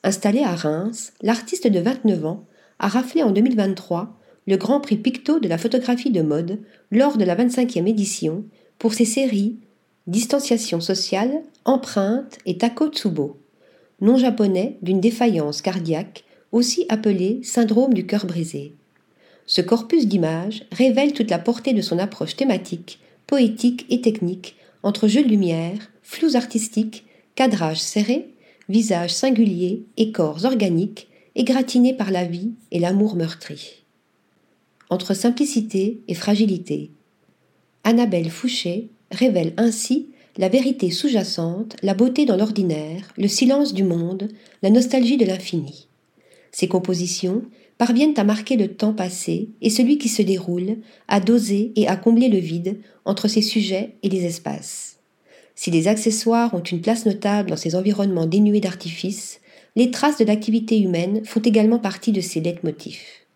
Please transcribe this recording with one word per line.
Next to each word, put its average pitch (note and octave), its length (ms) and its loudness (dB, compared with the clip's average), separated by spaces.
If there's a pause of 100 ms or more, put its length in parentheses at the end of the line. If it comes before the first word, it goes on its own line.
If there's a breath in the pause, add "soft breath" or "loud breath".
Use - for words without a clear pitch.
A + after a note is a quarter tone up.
Installée G#3 400 0
à F#3 120 0
Reims, E3 580 -4 (100)
l'artiste A#3 460 -2
de G3 100 4
vingt-neuf F#3+ 460 0
ans F3 220 -6 (320 soft breath)
a G3 100 -2
raflé B3+ 340 0
en A#3 80 4
deux G3 120 4
mille B3+ 140 2
vingt-trois F#3+ 600 -4 (300 soft breath)
le G3 100 2
Grand B3+ 240 0
Prix A3 160 -2
Picto C4 420 -2
de A#3 80 0
la E3 120 0
photographie B3 520 0
de F3+ 120 2
mode E3 360 -2 (320 loud breath)
lors C4+ 280 2
de G3+ 60 4
la F3+ 120 2
vingt-cinquième A#3+ 500 0
édition G3 580 -2 (340 soft breath)
pour A3 160 0
ses A#3+ 100 2
séries A3 540 0 (480)
Distanciation A3+ 760 0
sociale, G3+ 600 -2 (240)
Empreinte B3 800 -2
et F3+ 100 -4
Takotsubo, A3 800 -2 (640 soft breath)
nom A3+ 160 4
japonais G#3+ 640 0
d'une F#3 200 0
défaillance F#3 600 0
cardiaque, F3 640 -4 (280 soft breath)
aussi A#3+ 360 0
appelée G#3 540 0
syndrome A#3+ 500 2
du F#3 140 0
cœur G3+ 180 -2
brisé. D#3 500 -6 (680 soft breath)
Ce - 160 0
corpus A#3 460 2
d'images F3+ 680 -2
révèle C4 400 4
toute G#3+ 180 -2
la E3+ 80 2
portée A#3+ 360 0
de G3+ 80 2
son E3+ 160 -2
approche F#3 360 -6
thématique, F#3 640 -2 (280 soft breath)
poétique B3 640 2
et B3 100 0
technique, F#3 560 -2 (260 soft breath)
entre G3+ 240 0
jeux A3 160 4
de C4 60 4
lumière, F3 480 0 (260)
flous - 320 -2
artistiques, A3 680 -2 (320 soft breath)
cadrage F3 440 0
serré, A#3+ 500 -2 (380 soft breath)
visage G3+ 440 2
singulier G3+ 720 0 (120)
et A3 160 0
corps E3 320 -2
organiques, G3+ 640 0 (280 soft breath)
égratignés B3+ 580 2
par G3 160 -4
la F3+ 140 0
vie F3+ 280 -6 (200)
et F3 60 -2
l'amour F#3+ 380 2
meurtri. - 680 -8 (1040)
Entre F#3 260 -2
simplicité A3+ 960 0
et F3 60 -4
fragilité. F3 760 0 (920)
Annabelle G3+ 460 2
Fouché A3 580 -6 (220)
révèle F#3 460 0
ainsi A#3 520 0 (280 loud breath)
la F#3 120 2
vérité B3 420 2
sous-jacente, G3+ 920 -2
la G3 120 0
beauté B3+ 300 2
dans A3 120 2
l'ordinaire, F#3 800 -2
le G3+ 100 0
silence C4 480 2
du F#3+ 80 0
monde, F#3 460 -2 (340 loud breath)
la G3 80 2
nostalgie B3 460 4
de A#3+ 80 4
l'infini. F3+ 640 -4 (640 soft breath)
Ses - 160 -2
compositions F3+ 760 -2 (360 loud breath)
parviennent B3 400 4
à G3+ 60 2
marquer G#3+ 320 0
le G3+ 120 2
temps G#3+ 240 -2
passé F#3 560 -4 (140)
et A3+ 80 2
celui B3+ 280 4
qui A#3 100 -2
se G#3+ 140 0
déroule, F#3 540 -2 (320 loud breath)
à G3+ 100 2
doser G#3 560 2
et G#3+ 140 2
à F#3+ 80 0
combler A#3 320 4
le G3+ 100 4
vide E3+ 400 -4 (260 loud breath)
entre G3+ 220 -2
ses G#3+ 160 2
sujets G#3 600 -2
et G3+ 60 -2
les F#3 160 -2
espaces. - 760 -10 (580 soft breath)
Si - 140 -6
les E3 180 2
accessoires A3+ 640 2
ont F3 80 -4
une F3 180 -4
place A3+ 260 0
notable G3+ 440 0
dans D#3+ 60 -2
ces D#3+ 180 -4
environnements G3 520 0
dénués G#3 340 4
d'artifice, F3+ 800 -8 (360 soft breath)
les A#3+ 140 4
traces D4 280 0
de A3+ 60 4
l'activité G#3+ 560 2
humaine F#3 440 0
font - 160 -2
également A3 380 4
partie G#3+ 340 -2
de G3 80 0
ses F3 200 -4
leitmotifs. - 960 -8